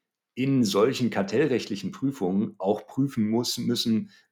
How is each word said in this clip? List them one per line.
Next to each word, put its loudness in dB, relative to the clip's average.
in 4
solchen 2
kartellrechtlichen -2
Prüfungen -2
auch -2
prüfen 0
muss, 0
müssen, -2